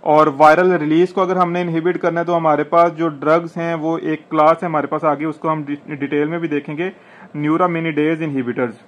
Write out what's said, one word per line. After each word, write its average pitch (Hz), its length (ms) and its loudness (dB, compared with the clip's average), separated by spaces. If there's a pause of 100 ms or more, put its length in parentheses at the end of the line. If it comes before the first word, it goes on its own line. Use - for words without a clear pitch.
और 151 260 4
वायरल 156 440 6
रिलीज 165 380 2
को 196 100 -2
अगर 180 160 0
हमने 175 240 0
इनहिबिट 170 360 -2
करना 170 220 -2
है 170 60 -2
तो 175 80 -2
हमारे 156 300 2
पास 170 280 4
जो 165 160 -4
ड्रग्स 160 500 -2
हैं 170 180 -4
वो 160 220 -4
एक 156 320 -6
क्लास 160 320 4
है 190 40 -6
हमारे 151 220 -2
पास, 151 160 -4
आगे 151 220 -2
उसको 156 240 -6
हम 156 140 -4
डि-, 143 260 -10
डिटेल 147 380 -4
में 170 120 -6
भी 165 80 -6
देखेंगे, 147 460 -6 (440)
neuraminidase 160 920 -2
inhibitors 123 440 -4 (140)